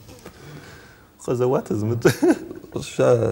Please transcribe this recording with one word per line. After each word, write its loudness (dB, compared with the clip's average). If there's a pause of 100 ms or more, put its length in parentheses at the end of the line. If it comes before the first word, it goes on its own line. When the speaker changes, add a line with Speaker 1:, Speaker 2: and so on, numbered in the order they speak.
(1200)
Speaker 1:
ხაზა 0
ვათ 0
ზმთ. -2 (800)
Speaker 2:
შა, 0 (240)